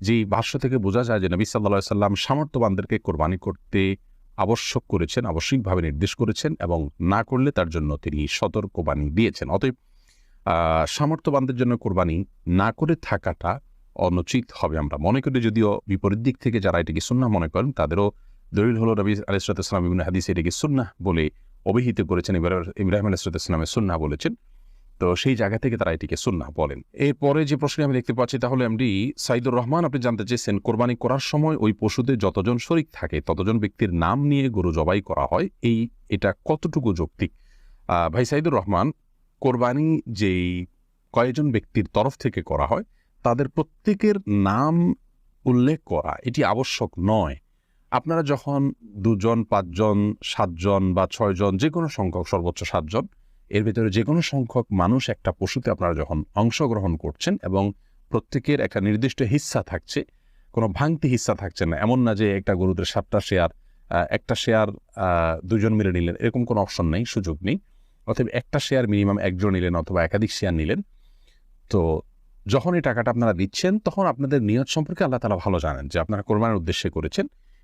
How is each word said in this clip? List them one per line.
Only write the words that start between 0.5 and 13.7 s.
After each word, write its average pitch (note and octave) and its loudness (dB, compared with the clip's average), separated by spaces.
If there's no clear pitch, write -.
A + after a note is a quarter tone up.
থেকে B2+ 0
বোঝা G2+ 2
যায় A2+ 0
যে F#2 2
নবী F2+ 0
সাল্লাল্লাহু G2+ 0
আলাইহি G2 0
সাল্লাম G#2 2
সামর্থ্যবানদেরকে A2+ 0
কোরবানি E2+ -2
করতে G2 0
আবশ্যক A2 0
করেছেন, E2 -2
আবশ্যিকভাবে F#2 0
নির্দেশ D#2 -2
করেছেন C#3 -2
এবং E2 -2
না G2 2
করলে C3+ 0
তার F2 0
জন্য D2+ -2
তিনি D2 -4
সতর্কবাণী D#2 -2
দিয়েছেন। F2 0
অতএব, B2 0
আহ, D#2+ 2
সামর্থ্যবানদের C#3 0
জন্য A#2+ 2
কোরবানি F2+ 0
না G2 2
করে D#3 0
থাকাটা F#2+ -4